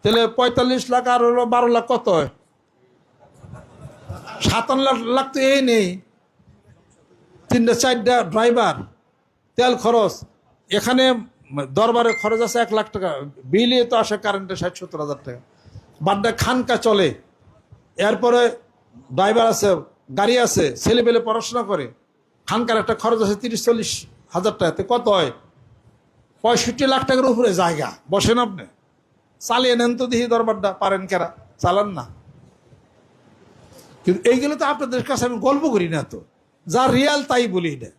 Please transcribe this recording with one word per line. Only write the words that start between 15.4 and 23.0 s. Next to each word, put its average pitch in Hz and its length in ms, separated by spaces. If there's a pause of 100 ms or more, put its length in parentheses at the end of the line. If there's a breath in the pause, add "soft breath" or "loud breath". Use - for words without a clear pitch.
বাড্ডা 202 300
খানকা 240 460
চলে, 202 360 (840)
এরপরে 233 540 (600)
ড্রাইভার 220 340
আছে, 202 280 (420)
গাড়ি 233 220
আছে, 170 380
ছেলেপেলে 233 420
পড়াশোনা 226 440
করে, 160 300 (520)
খানকার 226 320
একটা 214 180
খরচ 226 260